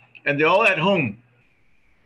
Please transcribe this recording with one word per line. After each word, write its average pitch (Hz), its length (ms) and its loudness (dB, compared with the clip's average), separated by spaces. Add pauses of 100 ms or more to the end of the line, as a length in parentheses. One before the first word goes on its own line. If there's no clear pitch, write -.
(260)
and 143 140 -4
they're 151 80 2
all 190 180 2
at 190 140 0
home. 160 380 -2 (880)